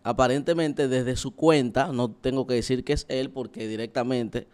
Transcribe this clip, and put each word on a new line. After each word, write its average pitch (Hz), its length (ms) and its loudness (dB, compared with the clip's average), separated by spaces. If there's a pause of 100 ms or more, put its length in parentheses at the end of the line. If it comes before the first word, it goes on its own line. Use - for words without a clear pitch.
aparentemente 139 840 2
desde 127 280 0
su 135 160 -6
cuenta, 147 600 2
no 123 180 0
tengo 127 380 -2
que 127 80 0
decir 120 280 0
que 147 100 -2
es 147 140 -2
él 131 220 -4
porque 113 380 -8
directamente, 120 880 -2